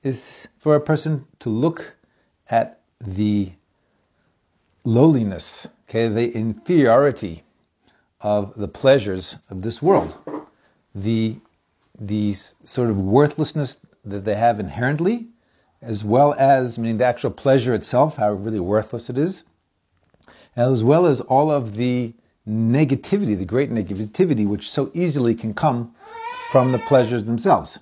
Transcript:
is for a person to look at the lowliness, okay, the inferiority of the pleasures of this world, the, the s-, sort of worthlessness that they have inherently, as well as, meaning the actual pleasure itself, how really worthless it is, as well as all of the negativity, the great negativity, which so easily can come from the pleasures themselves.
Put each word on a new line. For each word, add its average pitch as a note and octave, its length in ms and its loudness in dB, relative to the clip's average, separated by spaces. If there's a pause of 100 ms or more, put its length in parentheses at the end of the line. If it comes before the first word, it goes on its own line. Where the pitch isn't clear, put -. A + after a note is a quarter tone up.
is - 440 -8 (120)
for D3+ 160 4
a D3 40 4
person D3+ 460 -2 (140)
to A#2+ 100 -6
look C3+ 460 -2 (560)
at A2+ 300 0 (200)
the G2+ 520 -2 (1300)
lowliness, A#2 840 2 (220)
okay, A#2 180 0
the A#2 280 -2
inferiority A2+ 1080 2 (800)
of G#2 340 -2
the G2+ 120 -6
pleasures G#2 720 0 (120)
of F#2+ 140 -10
this A2+ 180 -6
world, B2+ 360 2 (760)
the, A2 420 -2 (640)
the G#2 320 -2
s-, - 320 -10
sort A#2+ 280 -2
of G2+ 80 0
worthlessness C#3+ 800 0 (240)
that G2+ 200 -8
they G#2 120 -2
have A2+ 240 2
inherently, D3 680 -4 (540)
as G#2+ 240 -8
well C#3 300 4
as, C3 420 2
meaning A2+ 200 -2
the B2 80 2
actual A#2+ 260 -2
pleasure B2+ 420 2
itself, C3 440 0
how G#2 140 0
really G#2 280 -6
worthless G#2+ 500 -2
it B2 80 -6
is, F3 280 -4 (1080)
as A#2+ 280 2
well D#3+ 240 6
as B2 140 2
all C#3+ 280 2
of A#2+ 260 -2
the B2 380 -2 (340)
negativity, A#2+ 880 0
the F#2 100 -4
great B2 260 -2
negativity, G#2+ 760 -2
which G2+ 220 -4
so C3+ 240 -4
easily C#3+ 400 0
can A2+ 220 -6
come A#2+ 380 -2 (580)
from B2+ 200 4
the B2 60 0
pleasures A#2+ 460 2
themselves. A2+ 580 0